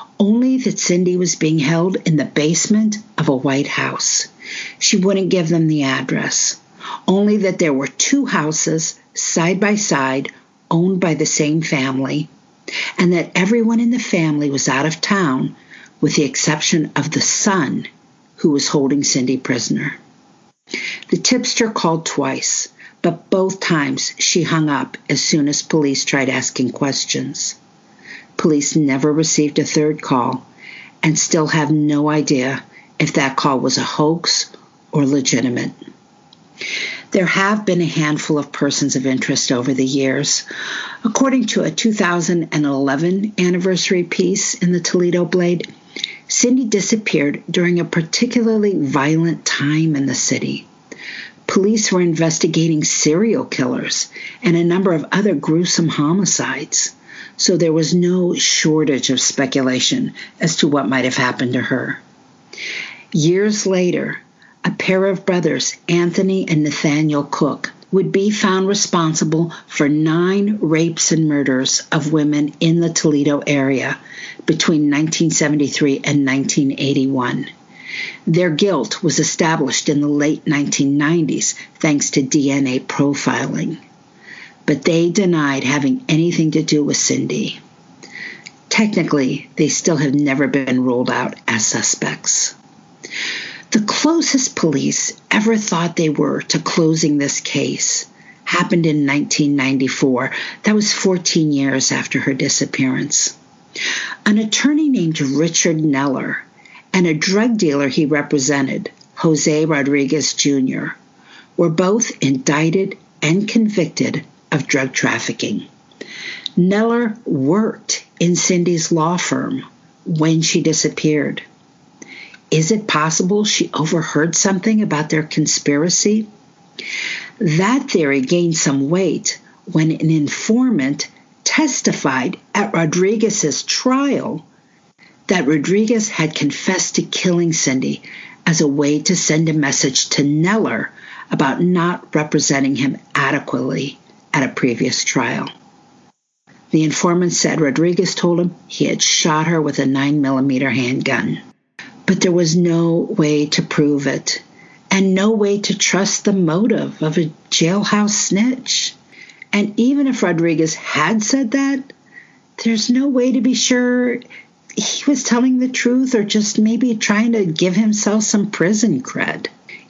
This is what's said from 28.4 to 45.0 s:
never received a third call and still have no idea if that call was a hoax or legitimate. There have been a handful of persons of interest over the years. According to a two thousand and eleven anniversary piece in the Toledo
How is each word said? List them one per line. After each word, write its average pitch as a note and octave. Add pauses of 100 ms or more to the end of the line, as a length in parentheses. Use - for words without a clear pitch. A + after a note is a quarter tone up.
never C#3+
received D3+
a C#3+
third D3+
call B2+ (580)
and D#3
still D#3
have D3+
no D3+
idea C3+ (340)
if D3+
that C3+
call C3+
was C3
a B2+
hoax - (440)
or C#3
legitimate. B2+ (1400)
There F#3+
have G3
been F3
a E3
handful D3+
of C#3+
persons C#3+
of C3
interest C3
over D#3
the C3
years. C3+ (580)
According B3+
to F#3
a D#3+
two A3
thousand F3
and D3+
eleven C#3+
anniversary F3+
piece F#3
in F3
the F3
Toledo F3